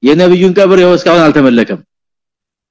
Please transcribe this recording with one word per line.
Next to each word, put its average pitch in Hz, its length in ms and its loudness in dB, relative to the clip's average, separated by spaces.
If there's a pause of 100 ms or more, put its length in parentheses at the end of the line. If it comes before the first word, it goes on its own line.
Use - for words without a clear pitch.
የነብዩን 180 520 0
ቀብር 190 240 0
ይኸው 180 160 2
እስካሁን 170 280 0
አልተመለከም። 127 580 -2 (920)